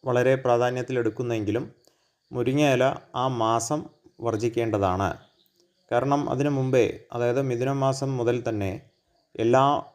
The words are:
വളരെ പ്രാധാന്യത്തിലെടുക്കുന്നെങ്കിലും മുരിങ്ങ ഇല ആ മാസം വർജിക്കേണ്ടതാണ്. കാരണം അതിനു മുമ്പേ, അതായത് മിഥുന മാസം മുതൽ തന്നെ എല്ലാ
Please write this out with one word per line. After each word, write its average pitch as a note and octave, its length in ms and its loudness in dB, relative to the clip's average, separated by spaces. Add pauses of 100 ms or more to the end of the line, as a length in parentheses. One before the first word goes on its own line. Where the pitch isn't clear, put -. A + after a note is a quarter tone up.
വളരെ B2 320 4
പ്രാധാന്യത്തിലെടുക്കുന്നെങ്കിലും A#2+ 1300 0 (680)
മുരിങ്ങ C3 320 0 (100)
ഇല B2 100 2 (320)
ആ B2 80 -2 (140)
മാസം A2+ 420 0 (400)
വർജിക്കേണ്ടതാണ്. G#2+ 920 0 (800)
കാരണം C3+ 380 2
അതിനു C3+ 200 0
മുമ്പേ, C3 360 2 (260)
അതായത് A#2+ 300 0
മിഥുന B2+ 300 -2
മാസം C3+ 460 -2
മുതൽ A#2+ 240 0
തന്നെ G#2 300 -4 (640)
എല്ലാ A#2+ 280 4 (320)